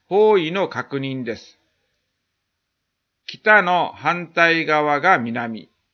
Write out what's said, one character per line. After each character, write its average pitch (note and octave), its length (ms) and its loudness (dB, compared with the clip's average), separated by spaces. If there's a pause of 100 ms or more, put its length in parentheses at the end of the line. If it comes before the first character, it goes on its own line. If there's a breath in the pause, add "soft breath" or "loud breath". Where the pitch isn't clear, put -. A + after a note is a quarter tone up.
方 G#3 320 4
位 D#3+ 140 -2
の F#3 160 -2
確 C3 300 -8
認 C3 260 -8
で A2+ 100 -6
す。 - 240 -20 (1700)
北 G#3+ 360 2
の F3 300 0
反 E3 360 -6
対 E3 380 0
側 D3+ 340 0
が F3 180 4
南。 A#2 500 -8 (260)